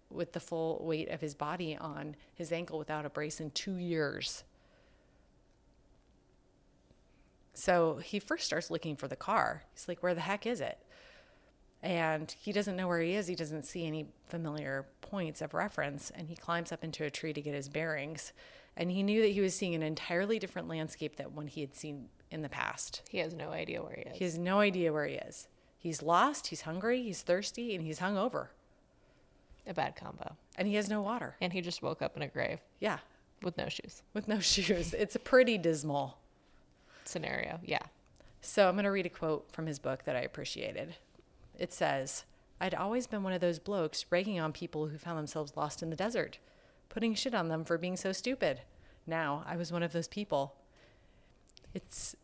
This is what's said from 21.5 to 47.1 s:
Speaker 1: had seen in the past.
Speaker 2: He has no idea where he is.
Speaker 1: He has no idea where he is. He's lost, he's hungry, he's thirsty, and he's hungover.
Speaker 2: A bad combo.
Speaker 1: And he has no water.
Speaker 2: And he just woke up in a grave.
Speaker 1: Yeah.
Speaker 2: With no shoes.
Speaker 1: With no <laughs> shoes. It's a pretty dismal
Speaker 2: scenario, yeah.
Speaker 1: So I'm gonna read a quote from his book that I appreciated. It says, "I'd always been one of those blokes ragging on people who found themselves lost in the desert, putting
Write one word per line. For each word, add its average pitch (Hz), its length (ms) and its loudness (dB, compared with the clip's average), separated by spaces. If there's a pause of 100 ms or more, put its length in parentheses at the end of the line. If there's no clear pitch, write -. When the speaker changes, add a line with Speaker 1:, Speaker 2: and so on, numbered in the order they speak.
Speaker 1:
had 139 140 -6
seen 143 340 -8 (220)
in 156 100 -4
the 147 80 -4
past. - 600 -4
Speaker 2:
He 190 100 -2
has 165 160 -2
no 156 160 -6
idea 165 320 -4
where - 120 -10
he - 60 -10
is. - 160 -10
Speaker 1:
He 185 60 0
has 165 140 0
no 185 220 4
idea 180 320 6
where 151 140 2
he 139 100 -2
is. - 320 -8 (300)
He's 165 240 -2
lost, 175 460 6
he's - 140 -6
hungry, 220 420 0
he's 202 180 -4
thirsty, 208 540 0
and 165 80 -2
he's 156 160 -4
hungover. 190 480 2 (1200)
Speaker 2:
A 196 80 -6
bad 143 200 0
combo. - 420 -10 (200)
Speaker 1:
And 190 100 2
he 202 80 2
has 208 140 2
no 214 140 2
water. 208 360 -4
Speaker 2:
And 180 140 0
he 185 80 0
just 175 220 -4
woke - 180 -2
up - 140 -2
in 147 80 -4
a 139 40 -2
grave. - 320 -2 (200)
Speaker 1:
Yeah. - 200 0 (440)
Speaker 2:
With 180 140 -4
no - 120 -2
shoes. - 320 -10 (120)
Speaker 1:
With 208 140 -4
no 208 120 2
<laughs> - 0 -
shoes. 175 560 4
It's - 200 2
a - 40 -2
pretty 240 400 8
dismal 147 580 2 (880)
Speaker 2:
scenario, - 580 -4
yeah. - 200 -2 (580)
Speaker 1:
So - 280 8
I'm 180 80 4
gonna 202 140 4
read 190 140 2
a 175 40 -4
quote - 420 -2
from 160 160 -4
his 147 100 -2
book 135 280 -4
that 139 100 0
I 123 60 0
appreciated. - 720 -6 (640)
It - 120 -2
says, 143 520 0 (360)
"I'd 180 140 0
always 220 320 0
been 208 180 -2
one 185 100 0
of 175 80 0
those 170 180 4
blokes 185 500 0
ragging 185 300 2
on 156 140 0
people 156 340 -4
who 151 100 -6
found 165 220 -4
themselves 147 360 -4
lost 151 280 -2
in 165 80 -2
the 156 60 -4
desert, 202 420 0 (500)
putting 226 240 2